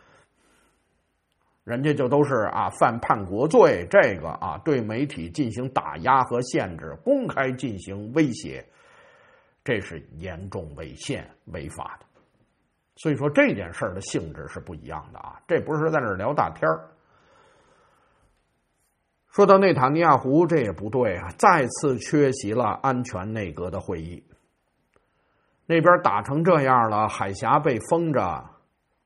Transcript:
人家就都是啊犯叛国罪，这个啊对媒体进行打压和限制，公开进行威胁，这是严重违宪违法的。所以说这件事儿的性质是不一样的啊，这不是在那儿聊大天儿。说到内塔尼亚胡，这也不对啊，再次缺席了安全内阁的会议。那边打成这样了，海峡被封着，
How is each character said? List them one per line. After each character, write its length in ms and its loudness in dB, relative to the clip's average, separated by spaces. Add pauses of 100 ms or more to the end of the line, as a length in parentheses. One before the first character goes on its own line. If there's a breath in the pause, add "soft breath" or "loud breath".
(1600 soft breath)
人 180 -6
家 120 2
就 140 0
都 140 4
是 120 0 (180)
啊 180 -2
犯 300 0
叛 240 0
国 240 -2
罪， 420 6
这 300 6
个 80 -8
啊 360 -8
对 160 0
媒 240 -4
体 260 -8
进 200 -4
行 200 -6
打 280 -4
压 240 2
和 200 -2
限 360 -4
制， 240 -12
公 240 0
开 240 -2
进 280 -6
行 340 -12
威 200 2
胁， 320 -12 (1000 soft breath)
这 160 -2
是 200 -12 (180)
严 320 -14
重 260 -10
违 180 -14
宪 340 -10 (180)
违 220 -12
法 300 -14
的。 80 -20 (880)
所 140 -4
以 60 -2
说 140 -4
这 240 2
件 180 -10
事 140 -6
儿 80 -8
的 80 -10
性 320 -8
质 120 -14
是 140 -14
不 140 -16
一 120 -18
样 260 -14
的 60 -20
啊， 300 -18
这 100 2
不 160 -4
是 160 0
在 80 0
那 80 -2
儿 100 -4
聊 180 -4
大 160 0
天 200 -2
儿。 200 -6 (2500 soft breath)
说 180 4
到 100 10
内 160 6
塔 160 2
尼 120 2
亚 180 6
胡， 280 2
这 120 2
也 120 -2
不 200 -10
对 260 0
啊， 120 -10 (100)
再 300 6
次 300 -2
缺 340 2
席 200 -6
了 120 0 (180)
安 220 0
全 280 -8
内 200 -6
阁 180 -8
的 100 -6
会 220 -8
议。 200 -14 (1400)
那 140 2
边 220 8
打 180 2
成 220 -2
这 200 4
样 280 4
了， 180 2
海 240 -4
峡 280 2
被 180 0 (100)
封 240 0
着， 320 -2 (600)